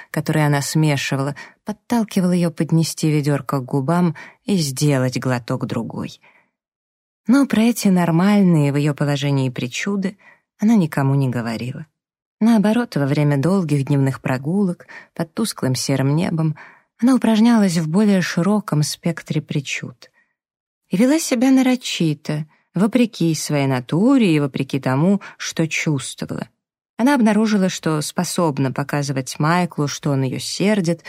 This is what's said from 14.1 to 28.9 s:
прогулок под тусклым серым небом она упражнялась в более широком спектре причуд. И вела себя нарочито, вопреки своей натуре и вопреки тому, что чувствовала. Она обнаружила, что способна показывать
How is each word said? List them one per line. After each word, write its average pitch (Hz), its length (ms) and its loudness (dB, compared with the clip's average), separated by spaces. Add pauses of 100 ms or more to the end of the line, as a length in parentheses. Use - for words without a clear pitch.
прогулок 170 680 -4 (280)
под - 180 -8
тусклым 131 420 -4
серым 135 400 -2
небом 160 420 -2 (440)
она 254 140 4
упражнялась 220 640 4
в 156 100 -2
более 196 320 2
широком 175 640 0
спектре - 580 -6
причуд. - 680 -8 (800)
И 185 60 -2
вела 262 220 4
себя 262 320 0
нарочито, 175 960 0 (280)
вопреки 202 600 0
своей 143 320 -2
натуре 170 680 0
и 147 60 2
вопреки 139 380 -4
тому, 151 420 0 (180)
что - 280 -4
чувствовала. - 800 -6 (480)
Она 269 180 2
обнаружила, 214 540 2
что 156 340 -4
способна 151 720 -2
показывать 139 680 -6